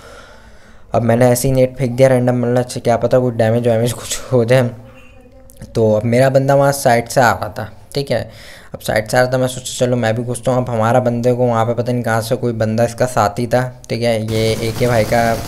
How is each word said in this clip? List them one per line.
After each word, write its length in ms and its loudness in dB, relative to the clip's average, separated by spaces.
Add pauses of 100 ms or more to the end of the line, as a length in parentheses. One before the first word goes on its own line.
(960)
अब 80 2
मैंने 240 2
ऐसे 220 2
ही 60 0
नेट 220 2
फेंक 140 -2
दिया 180 4
रैंडम, 280 2
मतलब 220 0
अच्छा 220 -4
क्या 160 2
पता 220 2
कुछ 160 0
डैमेज 340 2
वैमेज 240 2
कुछ 260 -10 (140)
हो 120 2
जाए। 260 2 (1040)
तो 180 4
अब 120 0
मेरा 260 2
बंदा 240 2
वहाँ 200 4
साइड 340 0
से 120 0
आ 120 4
रहा 180 -6
था, 180 -10 (260)
ठीक 160 -6
है, 120 -2 (520)
अब 60 -16
साइड 280 -2
से 80 -2
आ 40 4
रहा 120 2
था, 60 0
मैं 100 0
सोचा 380 -4
चलो 100 0
मैं 200 0
भी 60 -4
घुसता 300 -4
हूँ। 120 0
अब 60 -6
हमारा 300 2
बंदे 320 0
को 140 0
वहाँ 200 0
पे 80 -2
पता 180 -4
नहीं 100 -2
कहाँ 200 -2
से 140 -2
कोई 180 -4
बंदा 300 0
इसका 240 -2
साथी 380 0
था, 160 0 (260)
ठीक 140 -4
है, 220 0
ये 260 0 (120)
एके 240 -2
भाई 180 2
का 280 2 (160)